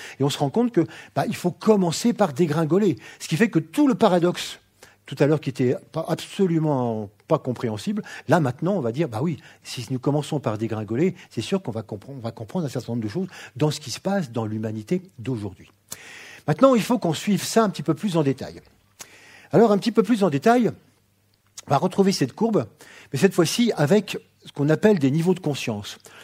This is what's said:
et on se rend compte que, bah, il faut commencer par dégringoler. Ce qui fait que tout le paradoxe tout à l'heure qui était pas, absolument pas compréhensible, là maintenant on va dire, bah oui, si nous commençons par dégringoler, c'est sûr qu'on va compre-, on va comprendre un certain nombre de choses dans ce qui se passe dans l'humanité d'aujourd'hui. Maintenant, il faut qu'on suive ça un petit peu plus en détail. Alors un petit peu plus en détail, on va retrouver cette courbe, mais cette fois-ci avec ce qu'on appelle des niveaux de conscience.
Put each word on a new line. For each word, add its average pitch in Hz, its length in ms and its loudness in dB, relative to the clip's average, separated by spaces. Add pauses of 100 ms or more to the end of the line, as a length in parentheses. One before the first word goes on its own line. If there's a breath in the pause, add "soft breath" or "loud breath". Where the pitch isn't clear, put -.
(200 loud breath)
et 135 40 0
on 143 60 2
se - 80 -4
rend 139 120 0
compte 233 220 0
que, 165 140 2 (300 loud breath)
bah, 139 120 0
il 208 80 -4
faut - 160 -2
commencer 208 640 2
par 180 200 0
dégringoler. 165 640 2 (220 loud breath)
Ce - 80 -12
qui 156 100 0
fait 220 120 4
que 165 100 0
tout 285 280 2
le 233 80 2
paradoxe 175 640 0 (480 soft breath)
tout 135 120 -10
à 147 60 4
l'heure 147 140 4
qui - 100 -6
était 127 260 0 (160)
pas, 160 160 -6
absolument 151 1040 -2 (180)
pas 156 120 2
compréhensible, 123 640 -4 (240 loud breath)
là 165 120 4
maintenant 160 360 -2
on 170 60 -2
va 117 100 -2
dire, 143 180 -2
bah 110 140 -6
oui, 160 140 -2 (260 loud breath)
si - 260 -12
nous 127 100 -4
commençons 143 400 -2
par 107 200 -4
dégringoler, 113 560 -2 (160 loud breath)
c'est 117 100 -6
sûr 190 220 -4
qu'on 127 80 -6
va 113 100 -6
compre-, 104 280 -12
on 139 100 -14
va 113 120 -8
comprendre 147 340 -6
un 131 40 -6
certain 123 220 -6
nombre 117 120 -4
de 110 60 -4
choses 180 180 -4 (280 loud breath)
dans 151 160 2
ce - 80 -8
qui - 100 -14
se - 120 -10
passe 185 300 -2
dans 113 140 -4
l'humanité 110 560 -4 (160)
d'aujourd'hui. 104 540 -10 (760 loud breath)
Maintenant, 254 300 4
il 190 80 2
faut 233 160 0
qu'on 165 140 -2
suive 190 300 -2
ça - 200 2
un 208 60 2
petit 160 140 -8
peu 165 100 0
plus 170 240 -4
en 160 60 4
détail. 131 380 -4 (920 loud breath)
Alors 208 200 6
un 202 60 4
petit 214 160 -2
peu 220 100 4
plus 202 200 2
en 185 60 4
détail, 208 420 4 (960)
on - 40 -8
va 143 60 6
retrouver 185 340 2
cette 139 220 -2
courbe, 202 320 0 (460 loud breath)
mais 139 60 -4
cette 185 160 4
fois-ci 202 440 2
avec 175 400 2 (280)
ce - 60 -20
qu'on 143 180 0
appelle 190 300 4
des 135 120 2
niveaux 165 220 2
de 180 60 -4
conscience. 127 580 -6 (260 loud breath)